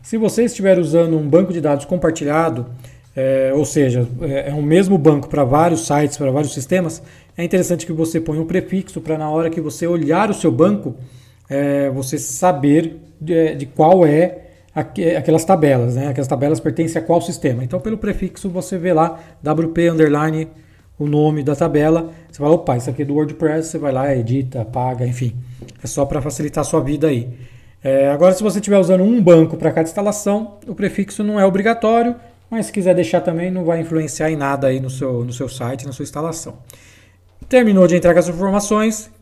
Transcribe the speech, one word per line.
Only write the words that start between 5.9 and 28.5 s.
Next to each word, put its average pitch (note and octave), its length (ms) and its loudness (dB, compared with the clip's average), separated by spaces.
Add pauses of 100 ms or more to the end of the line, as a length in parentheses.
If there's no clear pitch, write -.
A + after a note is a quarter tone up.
pra C3+ 140 -2
vários C#3+ 220 -2
sistemas, D#3+ 500 -4 (320)
é E3+ 80 -6
interessante F3 420 -2
que E3+ 80 -6
você D#3+ 260 -2
ponha D#3+ 220 -4
um D#3+ 40 -2
prefixo F3+ 540 -4
pra D#3 180 -4
na D#3 120 -4
hora E3 200 0
que E3 120 -4
você D3+ 260 -6
olhar E3+ 420 0
o G3+ 40 -2
seu D#3 180 0
banco, D3 440 2 (540)
é, C#3 400 -2
você C3+ 280 -6
saber D3+ 800 0 (220)
de, D#3+ 360 0
de C#3 100 -8
qual E3+ 400 6
é D#3+ 340 2 (360)
aque-, D#3+ 400 -2
aquelas D#3+ 300 2
tabelas, C3+ 500 2
né? C3+ 120 -4
Aquelas C3+ 200 -4
tabelas C#3+ 320 0
pertencem E3 420 -4
a - 40 -10
qual E3+ 160 2
sistema. C3 420 -4
Então, F3+ 160 -6
pelo A3 180 -6
prefixo, G3 520 -6
você F3+ 280 -6
vê F3 140 -2
lá, E3 280 2 (220)
W D#3+ 280 -2
P E3+ 200 0
underline, D#3 580 2 (500)
o D3 100 -4
nome D3+ 340 0
da C#3 140 -2
tabela, D#3+ 540 0 (200)
você - 100 -20
fala, D3 160 4
"Opa, D3 200 -2
isso B2 140 -6
aqui C#3 140 -6
é - 20 -2
do C#3+ 80 -4
WordPress", D#3 560 -2
você E3+ 80 -8
vai C#3+ 160 -2
lá, C#3 200 0
edita, B2+ 480 -4
apaga, B2 460 -4
enfim. B2 260 -4 (480)
É - 60 -12
só C#3 180 -2
pra C#3 160 -4
facilitar D3+ 400 -6
a C#3 40 -2
sua D#3+ 160 0
vida D3 260 -2
aí. A#2+ 220 -2 (520)
É, C3+ 280 2
agora, E3+ 240 4
se F#3 100 -2
você G#3 160 0